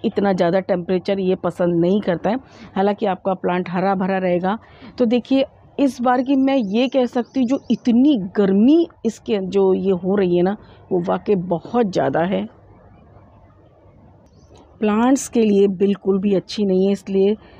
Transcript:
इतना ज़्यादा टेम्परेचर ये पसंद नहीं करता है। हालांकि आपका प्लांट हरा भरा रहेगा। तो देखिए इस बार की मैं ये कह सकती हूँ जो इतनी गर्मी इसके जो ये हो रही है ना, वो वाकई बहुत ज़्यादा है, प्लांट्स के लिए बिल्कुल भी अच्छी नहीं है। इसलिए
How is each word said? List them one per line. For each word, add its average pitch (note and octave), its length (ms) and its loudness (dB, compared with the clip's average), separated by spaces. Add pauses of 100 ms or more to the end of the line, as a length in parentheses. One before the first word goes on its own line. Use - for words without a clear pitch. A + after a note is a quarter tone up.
इतना G3 280 0
ज़्यादा F3+ 280 2
टेम्परेचर F#3 580 -2
ये F#3 160 0
पसंद F3 460 -2
नहीं F#3 200 2
करता F3 280 -2
है। B3 100 -2 (360)
हालांकि G3+ 300 0
आपका F#3+ 280 -2
प्लांट F3+ 360 -4
हरा F#3+ 260 -2
भरा F#3+ 240 -2
रहेगा। F#3 380 -2 (400)
तो B3 100 2
देखिए B3 380 0 (320)
इस C4+ 240 0
बार B3+ 200 0
की C4+ 140 0
मैं C4+ 200 2
ये A#3 320 0
कह B3+ 180 0
सकती A#3+ 340 -6
हूँ B3 80 0
जो C4+ 120 -2 (120)
इतनी B3+ 440 2 (220)
गर्मी G#3+ 500 4 (180)
इसके A3+ 400 -4
जो F#3+ 280 2
ये F#3+ 200 0
हो F#3 220 -2
रही F#3 220 2
है F3 60 2
ना, G3 120 0 (360)
वो F#3 120 0
वाकई F#3 320 -2
बहुत F3+ 560 -2
ज़्यादा C#3+ 320 -2
है, F#3+ 200 -2 (2250)
प्लांट्स A#3 480 0
के A#3 140 0
लिए G3+ 280 4
बिल्कुल G3 500 0
भी G3+ 160 0
अच्छी G3+ 300 -4
नहीं F#3+ 200 2
है। G3 60 2
इसलिए G3 440 0 (240)